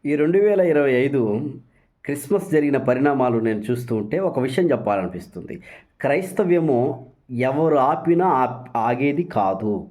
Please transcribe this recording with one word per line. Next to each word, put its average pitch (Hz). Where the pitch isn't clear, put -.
ఈ 143
రెండు 156
వేల 202
ఇరవై 147
ఐదు 131
క్రిస్మస్ 185
జరిగిన 147
పరిణామాలు 127
నేను 110
చూస్తూ 120
ఉంటే 107
ఒక 190
విషయం 135
చెప్పాలనిపిస్తుంది. 92
క్రైస్తవ్యము 160
ఎవరు 135
ఆపినా 165
ఆప్-, 127
ఆగేది 135
కాదు. 104